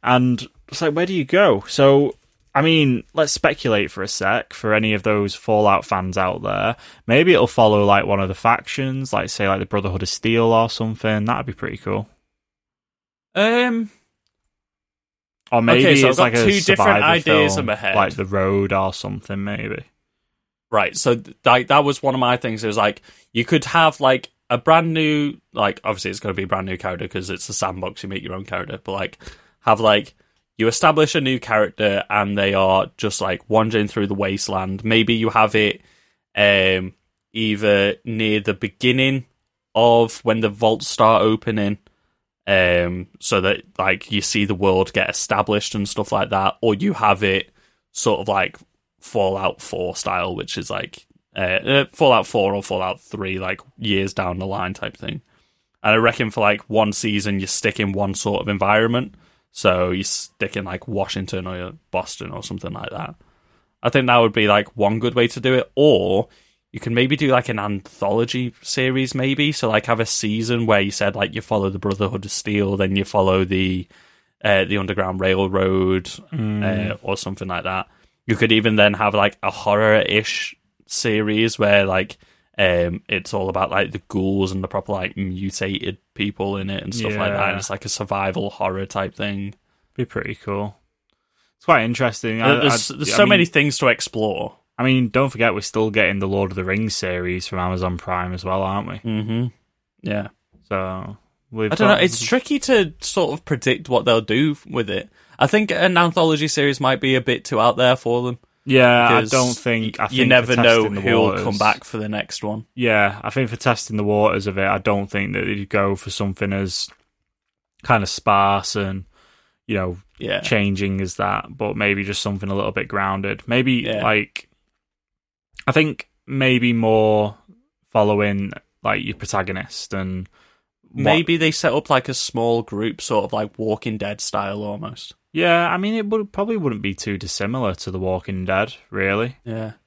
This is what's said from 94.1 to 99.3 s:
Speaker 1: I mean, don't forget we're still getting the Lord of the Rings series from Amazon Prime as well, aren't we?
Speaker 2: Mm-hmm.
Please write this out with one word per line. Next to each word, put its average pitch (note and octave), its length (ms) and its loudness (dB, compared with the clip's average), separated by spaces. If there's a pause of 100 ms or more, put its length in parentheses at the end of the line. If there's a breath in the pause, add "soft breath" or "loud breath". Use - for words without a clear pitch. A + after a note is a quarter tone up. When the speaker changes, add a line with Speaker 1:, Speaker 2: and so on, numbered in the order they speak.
Speaker 1:
I A#2+ 60 -2
mean, C3 260 2
don't C3 200 0
forget A2+ 240 0
we're G2+ 80 -4
still A2 280 -2
getting G2 300 0
the G2 80 -2
Lord G2 240 -2
of F#2 40 -10
the F#2 100 -6
Rings G2+ 300 -2
series F2+ 520 -4
from F#2 120 -6
Amazon F2+ 380 -2
Prime F2+ 360 -6
as F2+ 120 -10
well, F#2+ 160 -2
aren't F#2+ 280 -4
we? F#2 100 -10
Speaker 2:
Mm-hmm. A2+ 460 -4 (560)